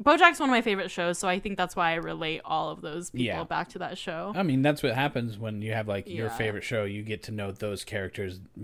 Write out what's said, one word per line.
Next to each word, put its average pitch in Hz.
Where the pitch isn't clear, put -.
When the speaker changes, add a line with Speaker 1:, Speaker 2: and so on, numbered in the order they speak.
Speaker 1:
BoJack's 330
one 285
of 254
my 226
favorite 196
shows, 175
so 196
I 180
think 196
that's 180
why 170
I 165
relate 160
all 156
of 165
those 170
people 123
Speaker 2:
Yeah. 113
Speaker 1:
back 165
to 185
that 156
show. 175
Speaker 2:
I 190
mean, 131
that's 147
what 127
happens 120
when 107
you 110
have, 110
like, 98
your 113
Speaker 1:
Yeah. 104
Speaker 2:
favorite 107
show. 110
You 101
get 107
to -
know 101
those 101
characters 95